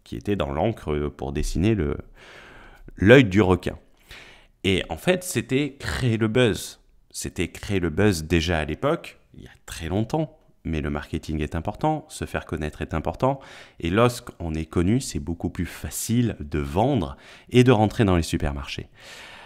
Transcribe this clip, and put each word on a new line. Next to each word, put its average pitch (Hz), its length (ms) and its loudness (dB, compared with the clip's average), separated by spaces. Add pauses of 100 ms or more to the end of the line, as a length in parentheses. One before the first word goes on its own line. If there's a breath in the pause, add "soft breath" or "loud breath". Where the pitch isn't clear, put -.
qui - 140 -10
était 101 180 -2
dans 73 160 -2
l'encre 76 560 -2
pour 69 240 -8
dessiner 80 420 0
le, 73 240 -2 (1000 loud breath)
l'œil 123 260 10
du 98 180 4
requin. 92 380 2 (840 loud breath)
Et 92 240 2
en 85 80 -8
fait, 185 260 0
c'était 131 560 -2
créer 113 380 -2
le 110 100 2
buzz. 110 540 0 (300)
C'était - 360 -6
créer - 320 -4
le 85 100 0
buzz 82 360 2
déjà 82 340 2
à 76 60 -2
l'époque, 139 540 -4 (160)
il - 80 -20
y - 40 -20
a - 80 -20 (100)
très - 220 -10
longtemps. 117 500 -4 (280)
Mais 80 140 -2
le 73 100 -2
marketing 76 520 -6
est 76 140 -4
important, 147 520 -4
se - 160 -10
faire - 220 -8
connaître 76 360 -6
est 78 120 -8
important, 101 480 -2 (400 loud breath)
et 82 80 -2
lorsqu'on 104 640 0
est 80 120 -4
connu, 98 360 0
c'est - 180 -6
beaucoup 85 300 -4
plus 85 160 -6
facile 113 760 -2
de 76 200 -4
vendre 80 580 0 (320 loud breath)
et 123 160 8
de 131 80 8
rentrer 107 320 4
dans 92 100 6
les 82 80 4
supermarchés. - 640 -4 (580 loud breath)